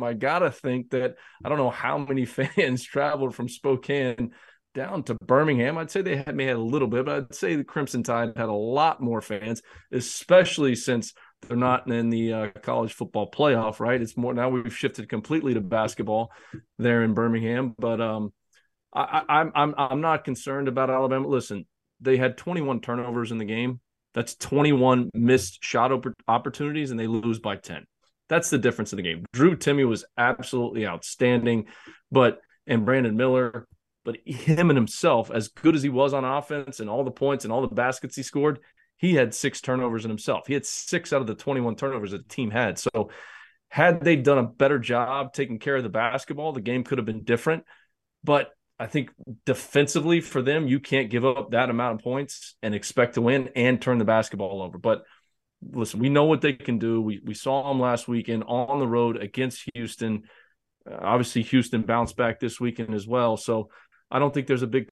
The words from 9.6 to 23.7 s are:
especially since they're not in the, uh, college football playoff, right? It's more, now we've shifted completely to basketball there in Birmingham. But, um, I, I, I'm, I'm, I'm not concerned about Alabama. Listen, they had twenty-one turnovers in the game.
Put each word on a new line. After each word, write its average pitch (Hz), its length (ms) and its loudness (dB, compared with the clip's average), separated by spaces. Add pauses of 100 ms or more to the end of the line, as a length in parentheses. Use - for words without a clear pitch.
especially 147 840 4
since 120 380 -4 (340)
they're 120 100 -4
not 127 320 2
in 117 220 0
the, 113 220 0
uh, 110 160 -4 (120)
college 117 320 -2
football 104 380 -4
playoff, 113 480 2
right? 123 200 2
It's 113 180 -6
more, 123 160 -2
now 123 160 0
we've 120 260 -2
shifted 117 340 -6
completely 135 460 -2
to 110 60 0
basketball 110 680 -2 (480)
there 117 240 2
in 110 140 2
Birmingham. 117 640 0
But, 113 200 -2
um, 110 320 -4 (640)
I, 143 340 -2
I, 147 120 4
I'm, 160 160 0
I'm, 147 200 2
I'm 139 260 -2
not 160 220 0
concerned 135 440 -4
about 131 240 0
Alabama. 131 360 0
Listen, 120 380 -2 (340)
they 131 180 4
had 127 200 0
twenty-one 143 440 -4
turnovers 120 500 -4
in 113 60 -4
the 110 80 -4
game. 120 340 -4 (340)